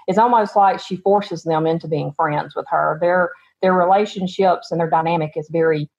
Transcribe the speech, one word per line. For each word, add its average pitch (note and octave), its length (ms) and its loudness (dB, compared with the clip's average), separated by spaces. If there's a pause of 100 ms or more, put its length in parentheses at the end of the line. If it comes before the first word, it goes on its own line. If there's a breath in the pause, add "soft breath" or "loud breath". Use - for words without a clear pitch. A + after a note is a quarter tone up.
It's F#3 120 -2
almost A3+ 360 2
like F#3+ 240 4
she F#3 180 -10
forces G3 460 0
them D#3+ 240 0
into E3 220 -2
being D3 240 -4
friends D3+ 420 -4
with D3+ 160 -6
her. D#3 300 0
Their, F3 320 0 (280 loud breath)
their F#3 120 2
relationships F#3 960 0
and E3 80 -4
their E3 120 -2
dynamic D#3+ 460 0
is D#3 140 -8
very D#3+ 380 0 (100)